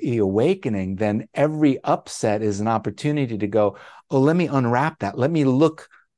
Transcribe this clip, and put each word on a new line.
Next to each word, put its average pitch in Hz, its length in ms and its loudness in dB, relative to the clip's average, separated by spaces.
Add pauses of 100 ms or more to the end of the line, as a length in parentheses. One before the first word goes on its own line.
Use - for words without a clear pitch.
the 120 160 -2
awakening, 104 800 0
then 107 360 -2
every 151 500 0
upset - 580 -2
is 104 180 -2
an 104 80 -2
opportunity 113 720 -2
to 101 100 -2
go, 104 300 0 (320)
"Oh, 135 100 2
let 151 160 4
me 175 120 2
unwrap 131 520 0
that. 101 180 -6
Let 135 140 0
me 156 140 2
look 151 420 2 (300)